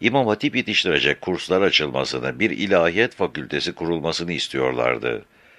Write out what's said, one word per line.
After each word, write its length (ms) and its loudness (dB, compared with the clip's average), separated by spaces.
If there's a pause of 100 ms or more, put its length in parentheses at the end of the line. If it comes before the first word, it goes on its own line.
İmam 260 2
Hatip 280 0
yetiştirecek 640 0
kurslar 400 0
açılmasını, 800 0
bir 100 2
ilahiyat 640 2
fakültesi 580 -4
kurulmasını 600 -2
istiyorlardı. 920 -2 (340)